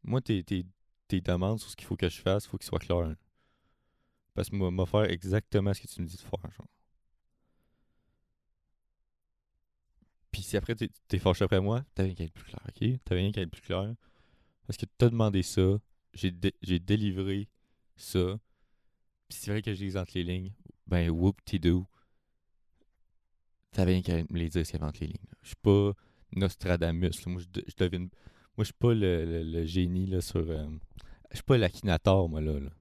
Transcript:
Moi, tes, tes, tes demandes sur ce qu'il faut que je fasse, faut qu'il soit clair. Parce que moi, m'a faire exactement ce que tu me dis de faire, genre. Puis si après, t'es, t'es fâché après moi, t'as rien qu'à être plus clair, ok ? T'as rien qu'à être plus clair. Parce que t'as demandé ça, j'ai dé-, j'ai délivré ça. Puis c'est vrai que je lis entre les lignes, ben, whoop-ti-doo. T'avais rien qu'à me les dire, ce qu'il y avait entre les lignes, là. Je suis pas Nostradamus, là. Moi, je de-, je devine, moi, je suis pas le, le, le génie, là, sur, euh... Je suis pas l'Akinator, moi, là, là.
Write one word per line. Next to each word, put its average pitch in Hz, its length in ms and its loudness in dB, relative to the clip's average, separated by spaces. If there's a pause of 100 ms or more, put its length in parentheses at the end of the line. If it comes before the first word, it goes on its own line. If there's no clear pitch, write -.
Moi, 123 180 0
tes, 98 240 0
tes, 92 200 -2 (440)
tes 95 100 2
demandes 92 400 0
sur - 100 -14
ce - 60 -14
qu'il - 100 -18
faut - 120 -4
que 92 100 0
je - 140 -4
fasse, 98 240 0
faut - 120 -10
qu'il - 100 -10
soit - 120 -4
clair. 85 360 -2 (1200)
Parce 95 160 -4
que 101 60 -8
moi, 92 160 0
m'a 92 140 2
faire 107 260 2
exactement 98 640 0
ce - 80 -6
que - 60 -20
tu - 140 -12
me 85 60 -4
dis 87 80 -12
de - 60 -18
faire, - 300 -10
genre. - 180 -20 (3500)
Puis 101 100 -10
si - 140 -8
après, - 200 -2
t'es, 110 140 -4 (200)
t'es 95 100 0
fâché 92 240 4
après 95 160 4
moi, 113 240 0 (100)
t'as 95 100 -2
rien 92 120 -2
qu'à 85 80 -8
être 80 100 -10
plus - 120 -20
clair, - 200 -16
ok ? - 380 -2
T'as 92 120 -2
rien 98 180 0
qu'à 101 80 -4
être 85 100 -6
plus - 100 -20
clair. 95 320 -4 (720)
Parce - 120 -8
que - 80 -6 (120)
t'as 120 120 8
demandé 107 340 4
ça, 95 360 4 (340)
j'ai 92 180 0
dé-, 90 300 -2
j'ai 90 180 0
délivré 98 680 0 (480)
ça. 92 420 -2 (880)
Puis - 100 -14
c'est - 140 -8
vrai 107 100 0
que 107 120 -4
je 95 100 -6
lis 98 140 -4
entre 90 180 -4
les 90 80 0
lignes, 90 300 -4 (340)
ben, 85 220 4
whoop-ti-doo. 87 760 2 (1900)
T'avais 92 220 4
rien 92 80 4
qu'à 87 160 0 (160)
me 87 40 -2
les 82 120 -2
dire, 85 160 0
ce - 60 -10
qu'il 76 80 -6
y 78 40 -4
avait 76 60 -4
entre - 120 -10
les 76 60 -4
lignes, - 200 -12
là. - 140 -20
Je - 60 -20
suis - 100 -16
pas 101 360 4 (400)
Nostradamus, 87 920 0
là. 90 60 -4
Moi, 90 100 -6
je 87 60 -18
de-, - 200 -8
je - 80 -14
devine, 90 340 0 (460)
moi, - 40 -6
je 107 60 2
suis - 80 -12
pas 120 200 4
le, 90 320 2
le, 82 180 -2
le 82 220 -2
génie, 90 400 0
là, 92 160 -2
sur, - 180 -4
euh... 78 300 -4 (640)
Je - 60 -12
suis - 60 -12
pas 131 140 4
l'Akinator, 95 720 2
moi, 78 100 -4
là, 78 180 0
là. 69 120 -8 (120)